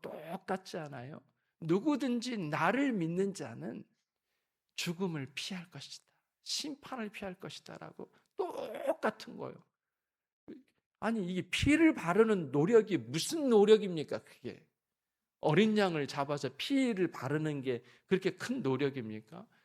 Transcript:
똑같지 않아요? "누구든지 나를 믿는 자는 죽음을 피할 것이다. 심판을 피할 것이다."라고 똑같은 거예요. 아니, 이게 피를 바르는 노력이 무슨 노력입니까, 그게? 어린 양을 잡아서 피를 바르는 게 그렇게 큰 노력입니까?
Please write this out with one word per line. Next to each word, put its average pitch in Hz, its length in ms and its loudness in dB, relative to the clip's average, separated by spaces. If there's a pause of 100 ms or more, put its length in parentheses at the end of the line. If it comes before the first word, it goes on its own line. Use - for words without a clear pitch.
똑같지 175 800 -8
않아요? 139 440 -12 (380)
"누구든지 233 760 0
나를 190 560 2
믿는 185 400 0
자는 147 520 -10 (880)
죽음을 165 600 -6
피할 180 360 -10
것이다. - 340 -16 (380)
심판을 269 680 -8
피할 202 260 -10
것이다."라고 - 800 -16 (240)
똑같은 - 1000 -6
거예요. 131 200 -12 (1400)
아니, 220 260 -2
이게 180 160 -4
피를 311 520 4
바르는 190 560 2
노력이 175 480 4
무슨 160 500 -2
노력입니까, 202 720 6
그게? - 480 -14 (720)
어린 208 360 6
양을 170 300 2
잡아서 143 500 -2
피를 233 540 2
바르는 147 520 -2
게 123 220 -2 (220)
그렇게 185 240 0
큰 247 320 -6
노력입니까? 131 840 -4 (180)